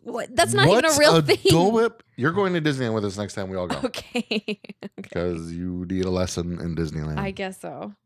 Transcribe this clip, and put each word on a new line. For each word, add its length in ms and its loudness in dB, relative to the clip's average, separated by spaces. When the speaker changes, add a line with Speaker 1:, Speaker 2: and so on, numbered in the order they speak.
Speaker 1:
What? 320 -10
That's 180 2
not 140 6
Speaker 2:
What's 280 6
Speaker 1:
even 0 -
a 40 4
real 180 8
Speaker 2:
a 40 6
Speaker 1:
thing. 160 4
Speaker 2:
Dole 200 6
Whip? 300 0
You're 160 0
going 220 0
to 80 0
Disneyland 340 0
with 100 0
us 120 -4
next 180 -6
time 140 -6
we 80 -6
all 100 -4
go. 120 -6
Speaker 1:
<laughs> 60 -10
Okay. 420 -6
Okay. 300 -6
Speaker 2:
'Cause 380 -4
you 360 -8
need 180 -2
a 40 -2
lesson 500 -4
in 160 -6
Disneyland. 440 -6
Speaker 1:
I 120 -4
guess 300 -10
so. 320 -12